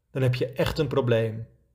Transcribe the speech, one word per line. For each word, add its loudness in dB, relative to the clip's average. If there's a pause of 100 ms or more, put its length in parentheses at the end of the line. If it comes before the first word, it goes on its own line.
(120)
dan -4
heb 2
je -2
echt -2
een 0
probleem. 0 (280)